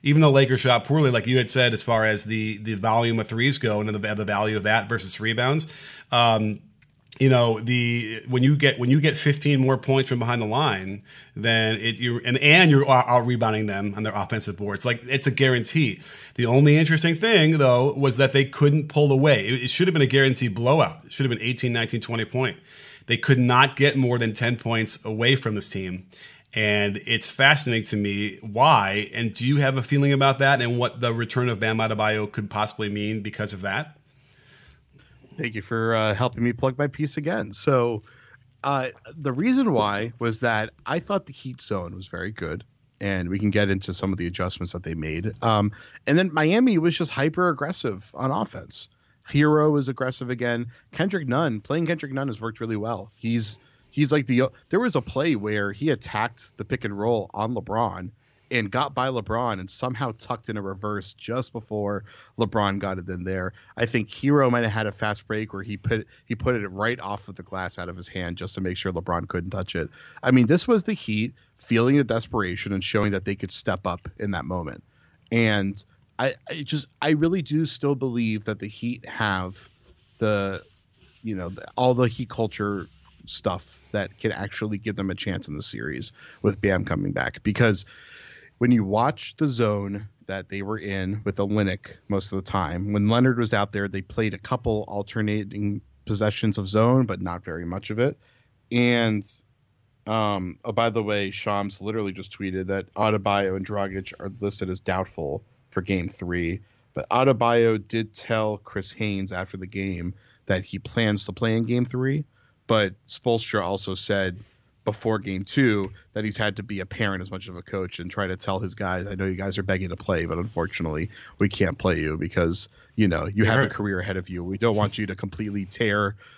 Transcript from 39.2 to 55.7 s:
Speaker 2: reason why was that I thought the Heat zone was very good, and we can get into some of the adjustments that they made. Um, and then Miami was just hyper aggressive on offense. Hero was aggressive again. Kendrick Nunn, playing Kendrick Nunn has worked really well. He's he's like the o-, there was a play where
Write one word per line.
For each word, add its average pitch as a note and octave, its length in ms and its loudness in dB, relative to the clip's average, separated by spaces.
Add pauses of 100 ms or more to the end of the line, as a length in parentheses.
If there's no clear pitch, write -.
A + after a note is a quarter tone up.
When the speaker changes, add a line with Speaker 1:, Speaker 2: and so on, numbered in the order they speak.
Speaker 2:
reason A#3 400 2
why G#2+ 460 0
was A2+ 220 -2
that A2 280 0 (160)
I D3 140 -2
thought G3 260 -4
the C3+ 80 -18
Heat B2+ 260 -14
zone F#2 360 -6
was F#2 100 -14
very F#2 260 -8
good, D#2+ 320 -8 (380)
and F#2 280 -2
we G2 100 -2
can G#2 100 2
get G2 220 2
into F#2+ 200 -2
some F#2+ 200 -2
of F2 80 -2
the F2 80 -2
adjustments F2+ 460 -6
that F2 100 -10
they E2 100 -6
made. E2 480 -4
Um, G#2+ 300 4 (340)
and D3 140 4
then F#3 120 2
Miami F#3 460 4
was E3 180 2
just D#3+ 140 -2
hyper D#3+ 400 0
aggressive C3+ 640 -4
on C3 160 -2
offense. - 600 -6 (380)
Hero D3+ 440 4
was C#3 180 0
aggressive B2+ 400 -4
again. A#2+ 380 -2 (240)
Kendrick F3 360 -2
Nunn, B2 340 0
playing D#3+ 260 -2
Kendrick D3+ 260 -4
Nunn C3+ 140 -4
has A2+ 120 -8
worked A2+ 200 -8
really A2+ 180 -4
well. G#2 400 -6
He's A2+ 420 -2 (340)
he's C#3+ 180 2
like D3 140 2
the B2 160 4
o-, C3 100 2 (180)
there F#3 100 2
was A#3 160 0
a C3 80 2
play D3 320 0
where G2+ 360 -2